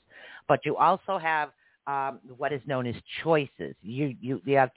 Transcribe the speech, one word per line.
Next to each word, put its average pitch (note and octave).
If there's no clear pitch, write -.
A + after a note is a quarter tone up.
But C#3
you C#3+
also F3+
have, D#3
um, C3+
what C#3
is C3+
known C3
as A#2
choices. C#3
You, B2+
you, B2
you C#3
have C3